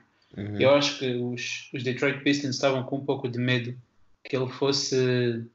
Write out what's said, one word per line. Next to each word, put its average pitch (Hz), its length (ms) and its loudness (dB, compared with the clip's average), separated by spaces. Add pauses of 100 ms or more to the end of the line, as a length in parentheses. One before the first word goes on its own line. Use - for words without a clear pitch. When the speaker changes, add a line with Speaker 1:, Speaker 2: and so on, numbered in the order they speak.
(360)
Speaker 1:
Uhum. 104 240 -6
Speaker 2:
Eu 135 140 8
acho 143 240 2
que 127 160 -2
os, 123 580 -6
os 135 100 -6
Detroit 131 400 0
Pistons 143 320 0
estavam 135 300 2
com 139 120 -4
um - 80 -6
pouco 131 240 -2
de 117 100 -4
medo 123 360 0 (480)
que - 140 -4
ele 131 120 0
fosse, 127 1080 2